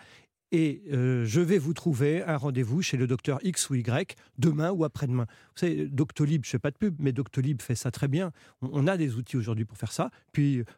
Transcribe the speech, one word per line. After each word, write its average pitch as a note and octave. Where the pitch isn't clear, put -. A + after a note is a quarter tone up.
Et, D#3+
euh, B2+
je A2+
vais F3+
vous D#3
trouver D3+
un E3
rendez-vous C3
chez -
le B2+
docteur B2+
X -
ou C#3
Y B2
demain D#3
ou F3
après-demain. B2+
Vous -
savez, D#3
Doctolib, D3
je -
fais B2
pas C#3+
de -
pub, G3+
mais C#3+
Doctolib C3+
fait -
ça A#2+
très -
bien. D#3+
On, C3
on C#3+
a F#3+
des D3
outils B2
aujourd'hui A2
pour G#2+
faire -
ça. F#3
Puis, C#3+
euh, A#2